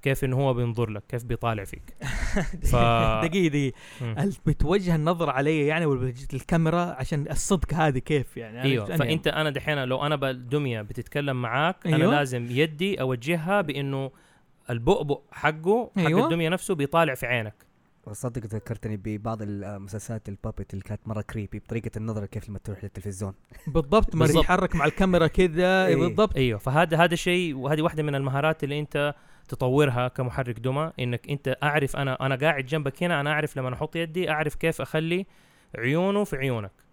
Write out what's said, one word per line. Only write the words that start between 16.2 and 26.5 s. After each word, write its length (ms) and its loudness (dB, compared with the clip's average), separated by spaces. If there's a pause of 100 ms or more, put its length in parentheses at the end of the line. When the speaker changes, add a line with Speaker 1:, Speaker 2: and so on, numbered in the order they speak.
Speaker 1:
الدمية 260 0
نفسه 260 -2
بيطالع 400 2
في 100 -8
عينك. 480 -4 (320)
Speaker 3:
وصدق 400 -8
ذكرتني 520 -8
ببعض 440 -6
المسلسلات 880 -8
البابت 440 -8
اللي 100 -8
كانت 240 -8
مرة 140 -4
كريبي 380 -8
بطريقة 380 -6
النظرة 280 -6
كيف 240 -10
لما 100 -10
تروح 240 -10
للتلفزيون. 500 -8 (340)
Speaker 2:
بالضبط، 480 4
ما 100 6
Speaker 1:
بالضبط. 180 6
Speaker 2:
يحرك 320 4
مع 100 4
الكاميرا 420 4
كده. 600 4
Speaker 3:
إيه. 80 6
Speaker 2:
بالضبط. 400 2
Speaker 1:
أيوة. 240 2